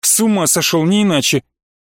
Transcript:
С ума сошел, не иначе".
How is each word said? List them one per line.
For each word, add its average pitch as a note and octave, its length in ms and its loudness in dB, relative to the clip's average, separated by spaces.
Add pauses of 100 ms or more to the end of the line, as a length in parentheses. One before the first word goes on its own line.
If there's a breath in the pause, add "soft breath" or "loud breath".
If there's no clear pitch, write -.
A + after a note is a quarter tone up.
С - 180 0
ума G#3 260 0
сошел, D#3+ 400 0
не G#3 160 2
иначе". D#3+ 400 0 (520)